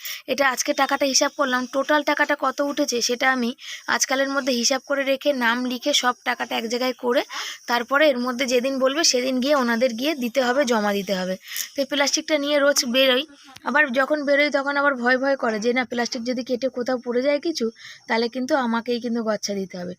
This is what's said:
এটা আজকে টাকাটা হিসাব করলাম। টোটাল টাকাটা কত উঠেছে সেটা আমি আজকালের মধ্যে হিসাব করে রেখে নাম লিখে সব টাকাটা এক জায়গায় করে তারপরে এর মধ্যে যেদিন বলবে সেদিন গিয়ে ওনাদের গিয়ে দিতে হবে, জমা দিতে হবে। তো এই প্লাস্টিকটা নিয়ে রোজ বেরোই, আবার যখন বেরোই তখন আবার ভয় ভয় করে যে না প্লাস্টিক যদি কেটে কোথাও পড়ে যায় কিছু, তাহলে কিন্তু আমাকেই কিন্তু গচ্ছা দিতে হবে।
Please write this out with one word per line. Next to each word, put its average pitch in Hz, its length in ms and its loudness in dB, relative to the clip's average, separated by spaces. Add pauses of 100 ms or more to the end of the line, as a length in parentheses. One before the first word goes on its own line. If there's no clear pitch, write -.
(260)
এটা 269 220 0
আজকে 254 240 0
টাকাটা 277 340 0
হিসাব 277 300 2
করলাম। 254 300 0
টোটাল 277 360 0
টাকাটা 294 380 0
কত 262 200 0
উঠেছে 285 420 0
সেটা 240 300 0
আমি 247 180 0 (360)
আজকালের 262 420 0
মধ্যে 277 240 0
হিসাব 240 340 0
করে 277 180 -2
রেখে 269 280 0
নাম 240 320 0
লিখে 254 280 -2
সব 247 220 2 (100)
টাকাটা 247 320 -4
এক 226 120 -4
জায়গায় 247 240 -2
করে 254 300 0 (440)
তারপরে 247 420 2
এর 247 100 2
মধ্যে 247 280 -2
যেদিন 254 320 2
বলবে 269 260 2
সেদিন 254 360 2
গিয়ে 277 140 2
ওনাদের 240 400 2
গিয়ে 269 200 -2
দিতে 240 280 -2
হবে, 247 220 2
জমা 214 280 2
দিতে 202 220 -4
হবে। 185 200 -2 (360)
তো - 100 -20
এই 269 60 -2
প্লাস্টিকটা 294 520 0
নিয়ে 285 200 0
রোজ 285 200 4 (100)
বেরোই, 262 360 4 (400)
আবার 262 180 4 (100)
যখন 277 320 2
বেরোই 285 260 4
তখন 277 260 -2
আবার 285 180 2
ভয় 247 240 2
ভয় 277 180 0
করে 226 240 -2
যে 233 120 0
না 254 120 0
প্লাস্টিক 240 400 -4
যদি 247 200 -2
কেটে 254 240 -2
কোথাও 254 300 -4
পড়ে 240 240 -4
যায় 285 180 2
কিছু, 320 260 -4 (380)
তাহলে 233 240 0
কিন্তু 254 280 -4
আমাকেই 240 440 0
কিন্তু 233 220 -4
গচ্ছা 214 320 -4
দিতে 190 240 -6
হবে। 180 200 -10